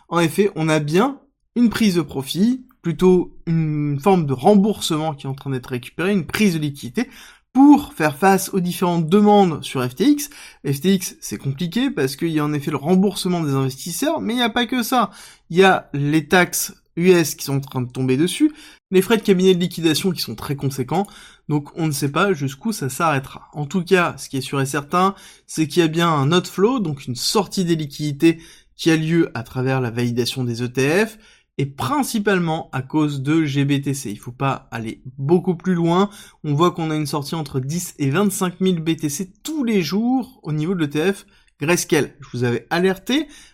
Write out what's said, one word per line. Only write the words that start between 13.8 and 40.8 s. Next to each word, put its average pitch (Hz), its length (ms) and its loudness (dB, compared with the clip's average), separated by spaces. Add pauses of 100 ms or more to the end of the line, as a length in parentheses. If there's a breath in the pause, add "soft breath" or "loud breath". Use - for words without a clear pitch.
mais 208 140 -4
il 247 40 -2
n'y 254 40 0
a 233 80 0
pas 240 160 -2
que 247 160 -2
ça. 233 300 0 (400 loud breath)
Il 165 60 0
y 185 60 8
a 185 300 4
les 143 340 0
taxes - 460 0 (220)
U 175 160 4
S 170 240 2
qui - 100 -12
sont 139 120 -2
en - 20 -2
train 135 220 -6
de 123 100 -8
tomber 131 260 0
dessus, 180 340 2 (380 loud breath)
les 185 140 4
frais 220 140 2
de 202 40 -4
cabinet 190 320 4
de 175 60 2
liquidation 165 500 -2
qui - 120 -4
sont 120 120 -8
très 135 220 -8
conséquents, 139 500 -4 (440 loud breath)
donc 147 260 -2
on 165 100 -2
ne 156 60 -2
sait 139 200 -4
pas 190 220 0
jusqu'où 139 380 -4
ça 147 180 -6
s'arrêtera. 139 640 -4
En 147 140 -8
tout 185 160 -2
cas, 165 340 0
ce - 100 -16
qui 135 100 -8
est 131 40 -4
sûr 139 180 -4
et 135 60 0
certain, 156 480 -2 (320 loud breath)
c'est 156 220 -2
qu'il 170 160 2
y - 20 4
a - 20 2
bien 170 220 0
un 147 220 2
outflow, 190 480 0
donc 156 260 -6
une 123 100 -8
sortie - 480 -2
des 170 120 0
liquidités 151 640 0 (360 loud breath)
qui - 160 0
a 160 40 4
lieu 160 380 2
à 117 100 -8
travers 131 380 -2
la 120 100 -4
validation 120 540 -2
des 120 180 -4
E 120 60 -4
T 143 360 0
F, 214 120 -10 (400 soft breath)
et 139 80 -2
principalement 185 1040 -2
à 131 100 -4
cause 147 400 -2
de 156 220 0
G 139 220 0
B 139 160 0
T 143 120 -4
C. 131 160 -8
Il 104 80 -10
faut - 140 -16
pas 135 400 -4
aller 113 320 -10 (140)
beaucoup 165 380 0
plus 185 180 -2
loin. 170 360 2 (360 loud breath)
On 151 80 -2
voit 170 180 4
qu'on 165 180 -4
a 156 60 -2
une 151 100 -2
sortie 143 300 -6
entre 143 240 -6
dix 147 400 -6
et 143 100 0
vingt-cinq 185 520 0
mille 185 180 2
B 160 160 -2
T 156 140 -4
C 185 240 -8 (100)
tous 302 220 -4
les 214 160 0
jours 220 600 -2
au 151 100 -6
niveau 156 220 -2
de 175 40 -4
l'E 151 100 -2